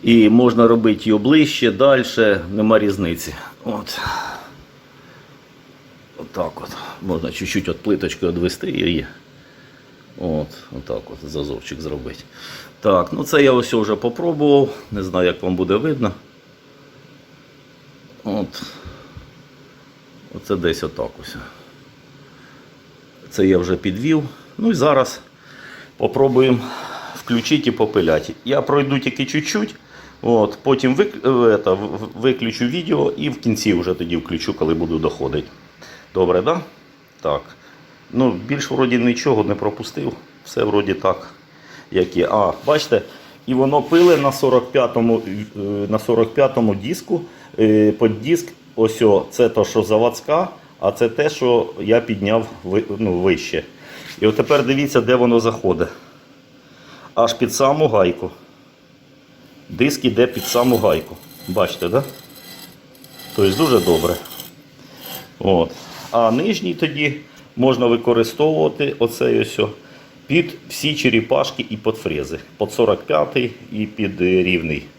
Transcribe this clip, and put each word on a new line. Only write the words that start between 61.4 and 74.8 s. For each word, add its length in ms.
Бачите, 400
да? 160
Тобто 200
дуже 280
добре. 300
От. 320
А 200
нижній 440
тоді 420
можна 300
використовувати 1120
оцей 420
ось 180
о 100
під 280
всі 260
черепашки 760
і 60
під 180
фрези. 440
Під 140
сорок 300
п'ятий 500
і 140
під, 340
е, 220
рівний. 400